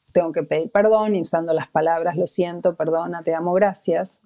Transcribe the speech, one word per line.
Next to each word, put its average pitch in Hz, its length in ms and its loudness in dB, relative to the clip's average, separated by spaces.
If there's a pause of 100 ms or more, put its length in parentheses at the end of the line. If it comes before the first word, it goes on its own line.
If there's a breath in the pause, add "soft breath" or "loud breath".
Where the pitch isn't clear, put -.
(120)
tengo 170 200 2
que 160 120 -2
pedir 156 260 -2
perdón 214 460 4
y 175 60 0
usando 165 300 -2
las 156 160 -2
palabras, 165 480 0
"Lo 180 120 -2
siento, 175 480 -2
perdona, 165 480 -4
te 165 100 -2
amo, 175 180 -2
gracias". 190 720 0